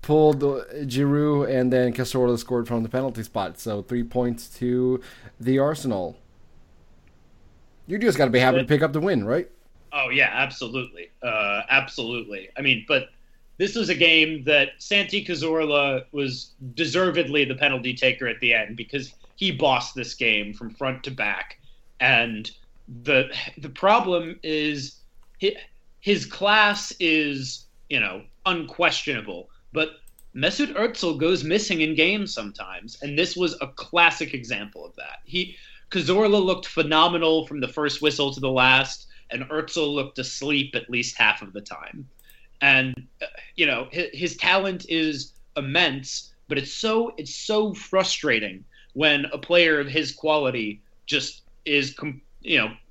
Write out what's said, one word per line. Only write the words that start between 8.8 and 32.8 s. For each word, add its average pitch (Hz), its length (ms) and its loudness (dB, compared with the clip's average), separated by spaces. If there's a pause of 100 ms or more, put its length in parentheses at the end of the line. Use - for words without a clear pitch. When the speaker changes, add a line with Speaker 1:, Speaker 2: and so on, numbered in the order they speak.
Speaker 1:
up 151 100 2
the 151 80 0
win, 160 240 2
right? 135 260 -2 (420)
Speaker 2:
Oh, 139 180 -2
yeah, 127 220 4
absolutely. 123 760 -6 (120)
Uh, 107 460 -2
absolutely. 117 880 -4
I 131 60 -10
mean, 127 240 0
but 135 220 0 (500)
this 202 160 -2
was 226 140 -2
a - 60 0
game 160 500 4
that 143 340 4
Santi 202 460 -2
Cazorla 147 880 0
was 135 400 -4 (220)
deservedly 156 720 0
the 127 120 -4
penalty 131 360 0
taker 127 360 0
at 113 120 -4
the 117 140 4
end 110 220 -2
because 120 360 -8 (220)
he 190 160 -2
bossed 131 460 2
this 120 180 -8
game 107 400 0
from 113 160 -12
front 131 340 -6
to 135 60 -8
back. 104 480 -6 (400)
And 117 500 0 (540)
the, 131 280 2 (280)
the 151 100 -12
problem 180 760 2
is 151 520 -4 (460)
hi-, 196 140 0 (420)
his 185 260 0
class 208 760 2
is, 147 680 -2 (220)
you 139 100 -2
know, 101 240 -4 (240)
unquestionable. 143 1040 -2 (220)
But 156 180 -2 (460)
Mesut 185 400 0
Ozil 185 420 -2
goes 160 240 2
missing 175 380 0
in 156 160 0
games 196 360 2
sometimes, 101 720 -12